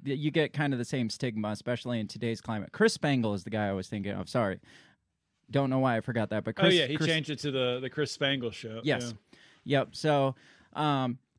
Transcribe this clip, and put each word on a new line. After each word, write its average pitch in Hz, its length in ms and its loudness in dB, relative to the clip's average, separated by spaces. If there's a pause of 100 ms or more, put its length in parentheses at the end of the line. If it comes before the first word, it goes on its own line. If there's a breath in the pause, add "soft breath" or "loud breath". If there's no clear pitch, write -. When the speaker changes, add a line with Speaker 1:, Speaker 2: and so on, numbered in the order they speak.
Speaker 1:
y-, 135 100 -2
you 147 160 0
get 151 240 2
kind 143 180 0
of 123 60 -2
the 120 80 -2
same 120 240 -2
stigma, 110 400 -4
especially 120 500 -4
in 104 80 -4
today's 113 320 -4
climate. 107 320 -6
Chris 220 220 4
Spangle 123 400 2
is 92 100 -4
the 101 60 -8
guy 107 180 0
I 98 40 0
was 95 140 -2
thinking 101 260 -4
of. 95 180 -6
Sorry. 101 280 2 (920 loud breath)
Don't 139 180 2
know 131 100 2
why 127 200 4
I - 20 2
forgot 113 300 -2
that, 107 140 -2
but 113 140 -4
Speaker 2:
Oh, - 40 4
Speaker 1:
Chris, 180 120 8
Speaker 2:
yeah, 156 120 4
he 147 100 -4
Speaker 1:
Chris 156 100 2
Speaker 2:
changed 156 220 0
it 147 120 -4
to 147 100 -2
the, 127 320 0
the 127 80 -4
Chris 147 220 -2
Spangle 135 380 0
Show. 110 320 -10
Speaker 1:
Yes. 120 320 0 (500 loud breath)
Speaker 2:
Yeah. 135 160 2
Speaker 1:
Yep. 117 140 -2
So, 139 400 2 (380 loud breath)
um, 135 460 0 (200)